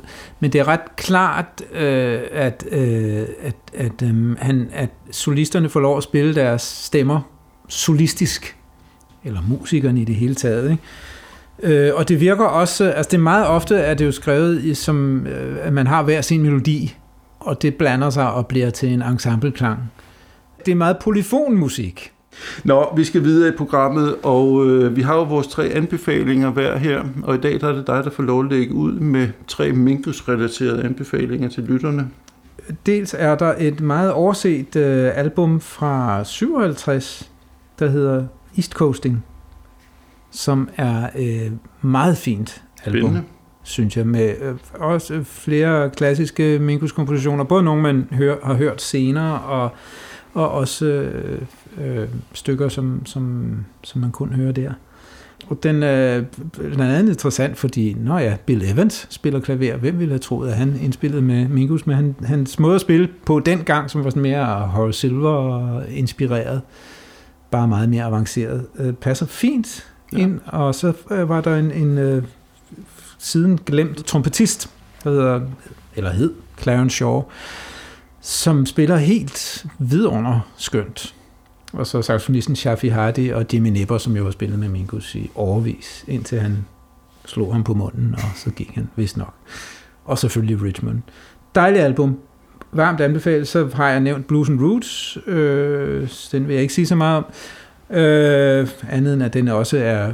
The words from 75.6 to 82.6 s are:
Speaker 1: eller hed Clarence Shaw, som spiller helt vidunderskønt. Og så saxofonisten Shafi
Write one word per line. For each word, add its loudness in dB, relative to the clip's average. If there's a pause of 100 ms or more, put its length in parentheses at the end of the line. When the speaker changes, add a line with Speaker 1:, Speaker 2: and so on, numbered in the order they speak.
Speaker 1:
eller -2
hed 0 (300)
Clarence 2
Shaw, 0 (1000)
som 0
spiller 2
helt 0 (140)
vidunderskønt. -2 (580)
Og -6
så -2
saxofonisten 0
Shafi -2